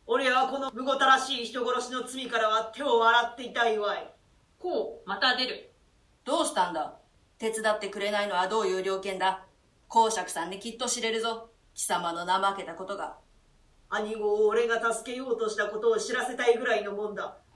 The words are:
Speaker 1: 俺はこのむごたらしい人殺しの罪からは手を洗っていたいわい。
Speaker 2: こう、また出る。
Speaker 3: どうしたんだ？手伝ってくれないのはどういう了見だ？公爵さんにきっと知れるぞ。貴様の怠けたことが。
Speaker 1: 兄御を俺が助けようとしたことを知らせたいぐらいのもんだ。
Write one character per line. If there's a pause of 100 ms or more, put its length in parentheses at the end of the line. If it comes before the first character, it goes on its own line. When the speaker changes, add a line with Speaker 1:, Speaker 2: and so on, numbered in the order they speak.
Speaker 1:
俺
は
こ
の
む
ご
た
ら
し
い
人
殺
し
の
罪
か
ら
は
手
を
洗
っ
て
い
た
い
わ
い。 (460)
Speaker 2:
こ
う、
ま
た
出
る。 (520)
Speaker 3:
ど
う
し
た
ん
だ？ (420)
手
伝
っ
て
く
れ
な
い
の
は
ど
う
い
う
了
見
だ？ (420)
公
爵
さ
ん
に
き
っ
と
知
れ
る
ぞ。 (240)
貴
様
の
怠
け
た
こ
と
が。 (720)
Speaker 1:
兄
御
を
俺
が
助
け
よ
う
と
し
た
こ
と
を
知
ら
せ
た
い
ぐ
ら
い
の
も
ん
だ。 (180)